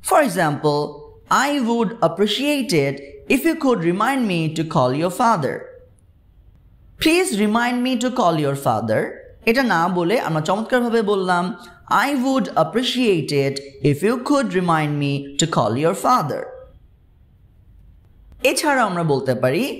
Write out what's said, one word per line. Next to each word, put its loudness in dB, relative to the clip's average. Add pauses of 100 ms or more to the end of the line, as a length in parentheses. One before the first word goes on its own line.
For 4
example, 0 (680)
"I 0 (180)
would 0 (180)
appreciate 0 (140)
it -4 (400)
if 0
you 2
could 2 (120)
remind 0 (100)
me 0 (180)
to -2 (120)
call 4 (100)
your -2
father." 2 (1500)
"Please 2 (160)
remind 0 (100)
me 0 (100)
to 0 (100)
call 4 (100)
your -2 (100)
father." 0 (480)
এটা 2 (100)
না 2 (160)
বলে 0 (120)
আমরা -2
চমৎকারভাবে 0
বললাম, 0 (600)
"I -2 (140)
would 2 (180)
appreciate 0 (140)
it -2 (360)
if 0 (100)
you 2 (140)
could 2 (120)
remind 0 (120)
me 0 (260)
to 4 (120)
call 2 (120)
your 2 (120)
father." 0 (2000)
এছাড়া 0
আমরা -2
বলতে 0 (100)
পারি 2 (160)